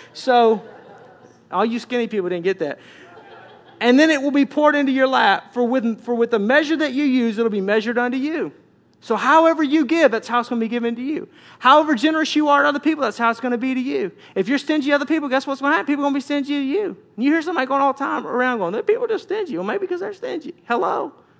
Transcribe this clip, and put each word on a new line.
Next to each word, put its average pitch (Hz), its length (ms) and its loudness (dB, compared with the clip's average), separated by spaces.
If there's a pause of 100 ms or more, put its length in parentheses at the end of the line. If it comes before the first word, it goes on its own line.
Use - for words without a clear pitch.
(120)
So, 226 500 4 (880)
all 185 140 0
you 233 140 -4
skinny 240 280 -4
people 196 220 -4
didn't 175 160 -2
get 190 160 -2
that. 143 180 -6 (1000)
And 247 180 6
then 320 120 6
it 285 120 0
will 285 100 0
be 277 140 4
poured 302 280 2
into 285 180 0
your 262 140 2
lap, 240 460 2
for 247 120 0
with, 233 400 -2
for 240 100 -2
with 233 160 0
the 233 80 0
measure 285 380 2
that 285 160 -2
you 277 120 -2
use, 240 340 0
it'll 226 120 0
be 202 100 -2
measured 214 380 0
unto 247 180 -2
you. 269 360 -4 (480)
So - 160 -4
however 320 460 4
you 302 220 2
give, 311 260 4
that's 220 160 -4
how 240 140 0
it's 226 80 -8
gonna 233 120 -4
be 226 80 -2
given 233 280 -4
to 240 60 -10
you. 285 260 -6 (320)
However 302 340 6
generous 311 400 0
you 302 140 2
are 285 140 4
to 285 60 2
other 285 120 -2
people, 302 240 0
that's 220 120 -4
how 233 140 2
it's 226 100 -6
gonna 247 160 -2
be 262 160 -4
to 254 80 -2
you. 254 300 -4 (240)
If 196 140 -2
you're 277 100 0
stingy 302 300 -2
to 285 80 2
other 277 100 -2
people, 294 220 -2
guess 262 180 -2
what's 269 140 -6
gonna 277 140 0
happen? 330 120 -2
People 285 180 -2
are - 20 0
gonna 277 80 0
be 277 60 -2
stingy 285 340 -4
to 285 60 -2
you. 277 360 -4 (200)
And 214 80 -4
you 285 60 2
hear 330 100 2
somebody 302 260 -4
going 269 140 0
all 277 120 2
the 254 60 -8
time 302 280 -6
around 247 320 -2
going, 180 240 -4
"People 480 220 0
are 453 40 -6
just 427 160 -4
stingy." 370 320 -6
Well, - 80 -6
maybe 370 220 -4
'cause 349 140 -6
they're 403 120 -8
stingy. - 420 -10 (120)
Hello? - 460 -4 (280)